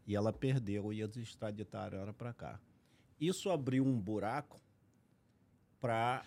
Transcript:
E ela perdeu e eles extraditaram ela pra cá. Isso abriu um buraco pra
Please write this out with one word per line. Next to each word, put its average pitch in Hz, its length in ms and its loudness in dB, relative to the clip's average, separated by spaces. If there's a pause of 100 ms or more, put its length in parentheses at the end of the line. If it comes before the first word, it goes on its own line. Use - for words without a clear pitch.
E 104 100 0
ela 107 180 4
perdeu 107 600 0
e 107 80 -4
eles 107 160 -4
extraditaram 104 840 -6
ela 104 140 -6
pra 120 200 -8
cá. - 260 -10 (600)
Isso 185 300 0
abriu 131 360 4
um 127 140 4
buraco 107 600 -2 (1160)
pra 117 480 2